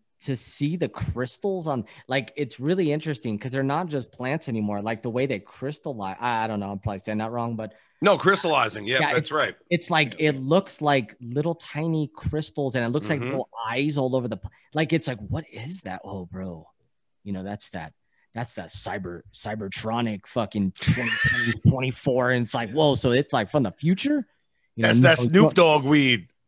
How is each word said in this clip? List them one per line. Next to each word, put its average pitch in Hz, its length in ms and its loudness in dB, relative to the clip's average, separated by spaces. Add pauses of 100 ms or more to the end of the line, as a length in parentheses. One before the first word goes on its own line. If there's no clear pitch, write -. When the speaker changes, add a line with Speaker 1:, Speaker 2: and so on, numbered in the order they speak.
(220)
Speaker 1:
to 135 120 -4
see 147 420 -4
the 160 120 -2
crystals 165 800 -4
on, 123 160 -2 (240)
like, 127 280 -2
it's 139 220 -6
really 156 340 0
interesting 139 460 -4
'cause 123 140 -8
they're 135 100 -2
not 147 240 0
just 147 240 -6
plants 135 380 -6
anymore. 104 340 -2
Like, 110 200 -4
the 123 80 -4
way 127 160 0
they 123 120 -2
crystallize, 117 800 -10
I, 117 240 0
I - 40 -2
don't 107 100 -2
know, 98 140 -4
I'm 101 80 -8
probably 98 200 -6
saying 107 180 -6
that 110 120 -4
wrong, 117 240 -4
but 110 200 -8 (260)
Speaker 2:
No, 190 180 6
crystallizing. 131 680 2
Yeah, 127 140 2
Speaker 1:
Yeah, 151 80 4
Speaker 2:
that's 151 100 2
Speaker 1:
it's, 151 140 -4
Speaker 2:
right. 131 220 0 (160)
Speaker 1:
it's 175 200 -2
like, 156 280 2
it 151 140 2
looks 143 500 0
like 139 380 2
little 139 360 -2
tiny 156 600 -4
crystals, - 580 -4
and 123 100 0
it 117 40 -2
looks 135 200 -2
like 151 120 -2
Speaker 2:
Mm-hmm. 123 100 -4
Speaker 1:
little 135 200 -6 (180)
eyes 139 300 -2
all 131 180 0
over 120 100 0
the 104 120 -6
pl-, - 120 -14 (240)
like, 156 180 0
it's 160 140 0
like, 123 140 -4
"What 107 320 -6
is 151 300 -12
that?" 92 220 -10
Oh, 92 220 -10
bro, 90 420 -12 (560)
you 101 80 -8
know, 95 120 -6
that's 104 260 -10
that, 80 220 -10 (420)
that's 117 200 -8
that 87 140 -10
cyber, 90 540 -8 (100)
Cybertronic 107 960 -6
fucking 104 460 -2
twenty 120 400 0 (160)
twenty, - 320 2
<laughs> - 100 6
twenty-four. 127 600 0
And 123 140 4
it's 110 100 -8
like, 117 160 -4
"Whoa, 143 240 4
so 123 180 2
it's, 135 200 2
like, 127 180 0
from 147 140 2
the 90 80 -2
future?" 202 540 0 (500)
You 113 60 0
know, - 60 4
Speaker 2:
That's 113 120 6
that 131 180 8
Speaker 1:
no, 123 100 0
Speaker 2:
Snoop 175 140 8
Speaker 1:
no. 160 80 6
Speaker 2:
Dogg 151 340 6
weed. 131 440 4 (200)